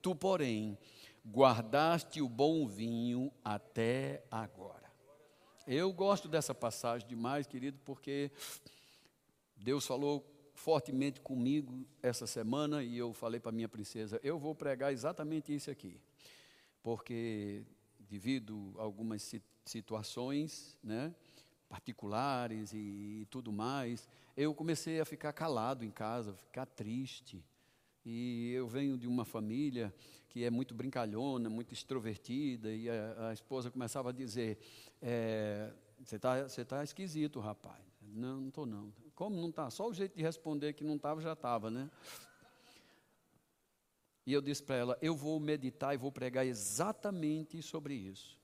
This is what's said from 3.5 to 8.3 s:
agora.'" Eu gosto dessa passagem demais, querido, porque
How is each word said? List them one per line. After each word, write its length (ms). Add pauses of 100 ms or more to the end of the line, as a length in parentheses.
agora.'" 600 (760)
Eu 280
gosto 340
dessa 260
passagem 540
demais, 400
querido, 380
porque 440 (1300)